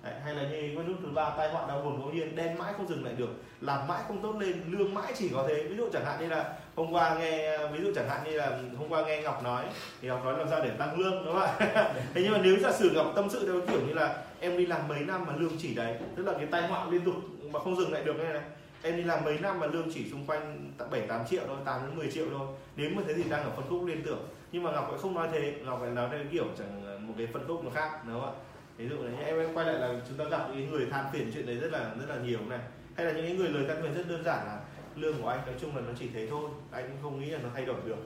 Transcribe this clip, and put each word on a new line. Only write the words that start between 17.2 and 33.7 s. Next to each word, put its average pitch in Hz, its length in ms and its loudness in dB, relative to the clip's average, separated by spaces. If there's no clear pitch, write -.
mà 151 80 0
không 185 180 0
dừng 165 160 4
lại 147 100 0
được 151 140 2
này 160 160 0
này. 147 100 -2
"Em 170 160 0
đi 175 60 0
làm 156 220 2
mấy 151 140 2
năm 190 200 0
mà 151 80 0
lương 160 260 0
chỉ 123 180 -4
xung 139 140 -6
quanh 147 520 -4
t-, 120 120 -8
bảy 131 120 0
tám 113 280 -2
triệu 185 180 2
thôi, 135 180 -4
tám 131 200 -2
đến 156 120 -4
mười 147 140 -2
triệu 160 140 0
thôi. 135 100 -2
Nếu 151 200 0
mà 202 120 0
thế 151 60 0
thì 170 160 2
đang 147 140 0
ở - 60 -2
phân - 200 -4
khúc 175 160 0
liên 156 200 -2
tưởng." 135 220 -4
Nhưng 175 120 -2
mà 160 80 2
Ngọc 147 200 0
lại - 100 -4
không 190 140 0
nói 165 160 0
thế, 143 220 2
Ngọc 123 160 -2
lại 123 100 -2
nói 120 200 0
theo 147 80 -2
kiểu 170 140 2
chẳng, 101 500 -6
một 113 100 -6
cái 117 160 -2
phân 131 140 -4
khúc 165 160 -2
nó 131 60 -4
khác, 151 360 -2
đúng 117 160 -4
không - 80 -4
ạ? - 60 -8
Ví 117 120 -4
dụ 143 140 -4
đấy, 120 100 -4
em, 160 140 2
em 160 140 2
quay 165 120 2
lại 160 100 2
là 123 320 0
chúng 139 100 -8
ta 151 80 -2
gặp - 300 0
những 139 160 -4
người 135 200 2
than 139 220 0
phiền 117 200 -2
chuyện - 120 -4
đấy 120 100 -2
rất 156 160 -2
là, 151 80 0
rất 117 300 -6
là 143 60 -4
nhiều 120 240 0
này. 123 100 -4
Hay 170 100 0
là 160 60 2
những 160 140 0
cái 175 100 0
người 185 140 4
lời 143 180 2
than 160 140 0